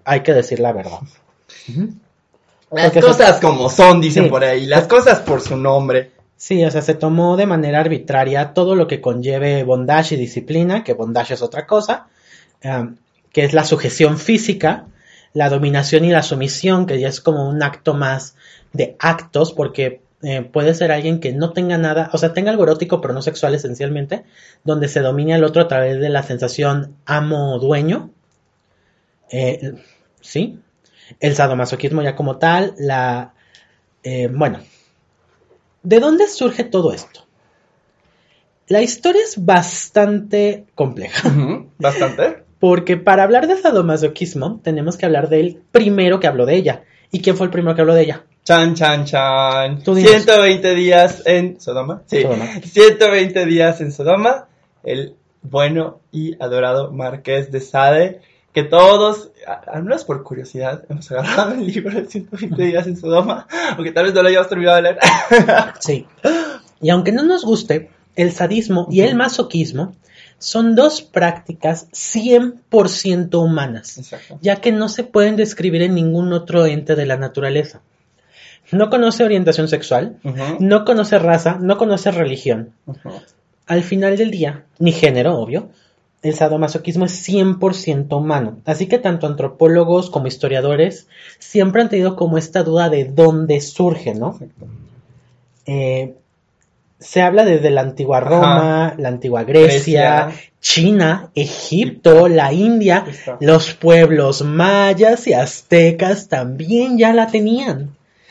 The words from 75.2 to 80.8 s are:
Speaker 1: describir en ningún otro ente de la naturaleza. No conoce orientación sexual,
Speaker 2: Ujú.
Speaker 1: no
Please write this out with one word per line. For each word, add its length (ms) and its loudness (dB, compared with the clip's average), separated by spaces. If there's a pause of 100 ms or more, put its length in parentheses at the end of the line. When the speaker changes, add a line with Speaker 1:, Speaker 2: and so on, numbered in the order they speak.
Speaker 1:
describir 460 -2
en 140 0
ningún 360 0
otro 360 2
ente 280 -2
de 120 -2
la 100 -2
naturaleza. 640 -4 (920)
No 200 2
conoce 320 0
orientación 440 0
sexual, 560 -4
Speaker 2:
Ujú. 360 -8
Speaker 1:
no 260 2